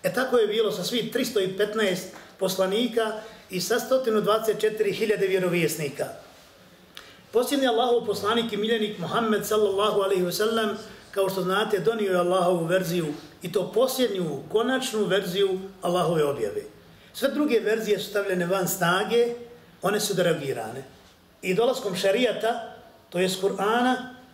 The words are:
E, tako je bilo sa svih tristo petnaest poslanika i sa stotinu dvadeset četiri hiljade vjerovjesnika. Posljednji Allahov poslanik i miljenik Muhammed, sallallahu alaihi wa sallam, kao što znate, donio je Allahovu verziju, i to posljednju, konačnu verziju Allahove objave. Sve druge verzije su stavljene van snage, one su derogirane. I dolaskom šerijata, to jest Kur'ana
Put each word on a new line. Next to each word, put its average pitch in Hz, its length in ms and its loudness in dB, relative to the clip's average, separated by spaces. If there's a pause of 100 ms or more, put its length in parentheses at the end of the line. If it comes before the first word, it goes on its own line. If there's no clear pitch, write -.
E, 185 120 0
tako 247 220 0
je 214 100 4
bilo 208 260 0
sa 175 120 -6
svih 233 280 -4
tristo 226 280 -2 (160)
petnaest 208 520 -2 (300)
poslanika 226 760 0 (380)
i 180 100 -4
sa 233 200 0
stotinu 233 400 0
dvadeset 214 400 2
četiri 214 320 0
hiljade 202 340 0
vjerovjesnika. 170 800 0 (1300)
Posljednji 262 340 2
Allahov 240 400 2
poslanik 214 460 0
i 202 40 -4
miljenik 214 420 0
Muhammed, 202 480 0
sallallahu 202 540 2
alaihi 190 220 2
wa 175 100 0
sallam, 214 380 0 (400)
kao 196 200 0
što 190 120 -4
znate, 202 360 0
donio 208 320 0
je 180 80 4
Allahovu 175 460 2
verziju, 175 420 0 (360)
i 175 100 -8
to 185 200 -2
posljednju, 196 680 0 (100)
konačnu 233 520 0
verziju 190 560 0 (220)
Allahove 170 420 2
objave. 110 380 -2 (500)
Sve 262 160 0
druge 233 320 2
verzije 208 380 0
su - 120 -8
stavljene 185 360 0
van 185 220 0
snage, 208 680 2 (480)
one 202 180 0
su 202 140 -2
derogirane. 135 720 -2 (580)
I 185 120 0
dolaskom 214 420 2
šerijata, 220 800 0 (360)
to 175 80 -2
jest 185 240 0
Kur'ana 220 540 2 (380)